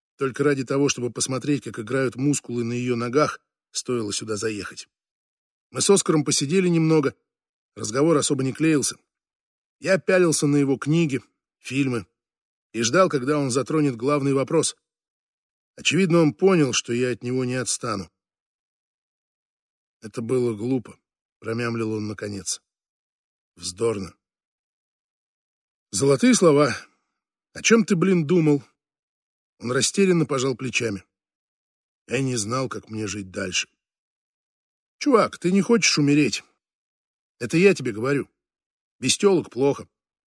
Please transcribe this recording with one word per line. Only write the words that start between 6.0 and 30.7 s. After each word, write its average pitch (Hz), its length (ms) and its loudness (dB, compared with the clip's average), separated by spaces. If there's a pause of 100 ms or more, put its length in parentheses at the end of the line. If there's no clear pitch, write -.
посидели 156 460 0
немного, 160 440 2 (600)
разговор 135 420 2
особо 131 260 0
не 131 100 -2
клеился. 151 420 0 (840)
Я 185 180 2
пялился 175 500 2
на 143 80 4
его 139 220 2
книги, 151 440 0 (380)
фильмы 127 480 -4 (640)
и 113 100 -4
ждал, 160 280 2
когда 143 280 -2
он 139 140 -2
затронет 139 440 0
главный 139 380 0
вопрос. 135 420 0 (1000)
Очевидно, 170 440 2
он 156 140 4
понял, 175 380 2
что - 220 -4
я 123 180 -2
от 117 120 -10
него 127 200 -4
не 123 120 -4
отстану. 113 540 -6 (1900)
«Это 113 200 -12
было 120 340 0
глупо», 120 420 -4 (420)
промямлил 113 520 -4
он 107 160 -6
наконец. 101 540 -10 (920)
«Вздорно». 92 600 -4 (1800)
«Золотые 139 420 4
слова. 143 420 4 (800)
О - 80 -16
чем 220 240 4
ты, 202 100 2
блин, 175 300 2
думал?» 151 380 2 (960)
Он 117 120 -6
растерянно 170 540 2
пожал 131 300 -2
плечами. 110 480 -6 (1040)